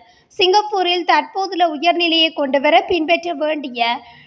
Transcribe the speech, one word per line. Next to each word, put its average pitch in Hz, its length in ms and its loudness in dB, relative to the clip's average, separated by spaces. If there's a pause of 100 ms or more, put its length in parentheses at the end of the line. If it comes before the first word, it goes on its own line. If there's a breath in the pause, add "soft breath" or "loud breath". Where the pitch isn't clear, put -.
(340 soft breath)
சிங்கப்பூரில் 370 800 0
தற்போதுள்ள 349 540 0 (100)
உயர்நிலையை 330 560 2
கொண்டுவர 285 440 2 (140)
பின்பற்ற 339 540 -2
வேண்டிய 277 420 -4 (420 loud breath)